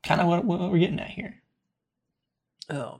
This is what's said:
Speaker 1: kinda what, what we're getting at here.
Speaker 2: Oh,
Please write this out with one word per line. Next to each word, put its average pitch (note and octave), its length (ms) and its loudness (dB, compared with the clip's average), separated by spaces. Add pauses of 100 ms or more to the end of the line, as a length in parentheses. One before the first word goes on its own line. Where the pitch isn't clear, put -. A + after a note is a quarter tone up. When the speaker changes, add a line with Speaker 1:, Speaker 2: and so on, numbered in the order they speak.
Speaker 1:
kinda E3 240 2
what, E3+ 200 2
what F3+ 140 0 (120)
we're E3+ 80 4
getting F#3 200 2
at - 120 -10
here. - 240 -12 (1400)
Speaker 2:
Oh, - 280 -8